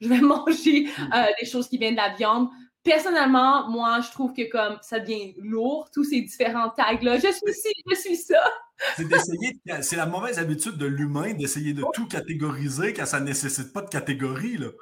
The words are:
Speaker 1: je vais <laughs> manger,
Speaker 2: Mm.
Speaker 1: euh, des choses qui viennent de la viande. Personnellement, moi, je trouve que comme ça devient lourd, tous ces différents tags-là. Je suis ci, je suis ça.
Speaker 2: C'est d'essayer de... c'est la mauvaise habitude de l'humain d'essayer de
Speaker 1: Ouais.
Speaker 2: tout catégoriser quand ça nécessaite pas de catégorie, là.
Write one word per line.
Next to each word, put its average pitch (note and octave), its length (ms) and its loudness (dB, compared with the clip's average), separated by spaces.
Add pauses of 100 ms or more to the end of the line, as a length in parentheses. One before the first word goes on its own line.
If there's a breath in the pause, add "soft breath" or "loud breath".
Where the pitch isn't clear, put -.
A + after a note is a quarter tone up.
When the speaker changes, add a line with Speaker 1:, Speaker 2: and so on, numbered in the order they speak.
Speaker 1:
je A3 80 -4
vais B3 120 6
<laughs> - 0 -
manger, D4 680 4 (100)
Speaker 2:
Mm. C#4 160 -6
Speaker 1:
euh, A#3+ 120 4 (140)
des A#3+ 60 -6
choses B3 220 -4
qui B3+ 100 -4
viennent A3+ 160 0
de A3 60 0
la G3+ 140 2
viande. A#3 360 2 (320 loud breath)
Personnellement, C#4 880 4
moi, A#3 300 0
je A#3+ 100 -6
trouve C4 240 -2
que A3+ 160 -4
comme G#3+ 320 0
ça - 180 -6
devient G#3 380 -8
lourd, A3+ 560 -2
tous C#4+ 100 2
ces C#4+ 160 0
différents A3+ 500 -2
tags-là. A#3+ 460 2
Je D4+ 120 4
suis G#4 260 0
ci, - 180 -4 (160)
je F#4 60 2
suis F4+ 220 -2
ça. - 260 4 (540 loud breath)
Speaker 2:
C'est D#3+ 120 -4
d'essayer F#3+ 440 0 (120)
de... D3+ 180 -6
c'est D3+ 140 -4
la E3 100 0
mauvaise F#3+ 340 -4
habitude D#3+ 360 -2
de C#3+ 100 -4
l'humain D3 460 -2
d'essayer D3 400 -4
de C#3+ 100 -4
Speaker 1:
Ouais. - 120 0
Speaker 2:
tout A#3 140 -4
catégoriser D3 840 -4
quand D#3+ 140 -6
ça C#3+ 140 -2
nécessaite C3+ 520 -4
pas G3+ 100 -6
de G3 60 -12
catégorie, C#3 720 -4
là. B2+ 80 -6 (160 loud breath)